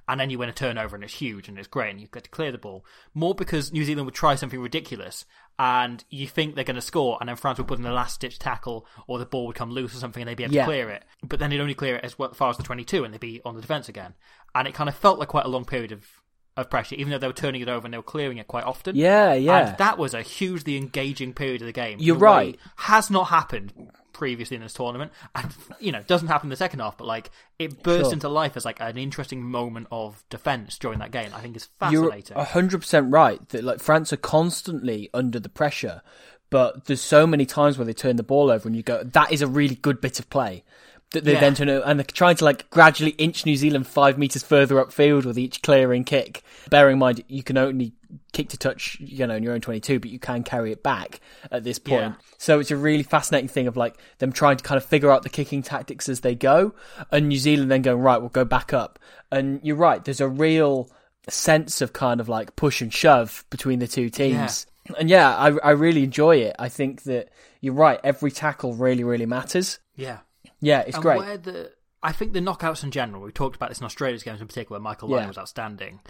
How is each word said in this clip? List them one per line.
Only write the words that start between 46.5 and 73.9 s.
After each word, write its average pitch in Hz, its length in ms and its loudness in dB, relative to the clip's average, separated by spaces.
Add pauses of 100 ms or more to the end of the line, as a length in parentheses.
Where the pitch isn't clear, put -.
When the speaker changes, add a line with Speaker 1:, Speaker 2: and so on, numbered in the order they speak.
Speaker 2:
Bearing 143 240 8
in 131 60 2
mind, 123 280 2
you 135 160 -10
can 135 140 -2
only 131 360 0 (380)
kick 147 180 -6
to - 80 -12
touch, - 420 -6
you 135 260 -6
know, 113 100 -2
in 110 80 -2
your 120 100 -2
own 117 80 -4
twenty-two, 120 380 -2
but 113 120 -12
you 123 80 -14
can 120 240 -6
carry 117 280 -4
it 107 120 -12
back 117 360 -4 (320)
at 120 120 -4
this 120 160 -6
point. 123 220 0
Speaker 1:
Yeah. 110 120 -4 (240)
Speaker 2:
So 151 220 4
it's 147 120 -4
a 151 40 0
really 151 280 2
fascinating 143 440 0
thing 127 200 -2
of, 120 100 -4
like, 117 180 -2 (240)
them 131 120 -2
trying 139 260 4
to - 60 -12
kind 139 140 0
of 131 80 -2
figure 143 260 4
out 131 120 6
the 131 60 -10
kicking 143 340 -4
tactics - 460 -8
as 127 120 -4
they 123 140 0
go, 147 380 4 (380)
and 151 180 4
New 139 100 2
Zealand 139 320 4
then 131 100 4
going, 127 200 2
"Right, 127 180 6
we'll 120 100 -8
go 131 160 2
back 120 280 0
up." 123 260 -2 (320)
And 139 320 -2
you're 151 120 -2
right, 156 280 4
there's 139 180 -4
a 135 60 2
real 143 640 2 (400)
sense - 520 2
of 127 120 -4
kind 120 260 0
of, 110 100 -6
like, 110 260 -6
push - 260 0
and 113 120 -6
shove 127 560 4
between 131 300 -2
the 120 80 -4
two 120 220 -2
teams. 123 580 -2 (220)
Speaker 1:
Yeah. 175 100 -10
Speaker 2:
And 160 100 0
yeah, 165 260 8
I, - 120 4 (160)
I 147 80 6
really 151 320 6
enjoy 147 340 6
it. 110 220 0
I 123 80 -6
think 131 360 -6
that 123 260 -6 (320)
you're 135 120 -4
right, 147 300 6
every 143 280 0
tackle 139 420 -4
really, 123 320 0
really 120 200 -2
matters. 127 540 -4 (160)
Speaker 1:
Yeah. 127 240 -12 (400)
Speaker 2:
Yeah, 147 220 4
it's - 140 -6
Speaker 1:
And 156 80 -6
Speaker 2:
great. 156 160 4
Speaker 1:
where 202 180 -8
the, 175 340 -12 (300)
I 160 100 -4
think 214 220 -4
the 180 80 -2
knockouts 170 420 -4
in 139 80 -8
general, 117 300 -6
we 104 100 -14
talked 135 240 -4
about 127 140 -6
this 120 100 -14
in 123 60 -12
Australia's 120 380 -6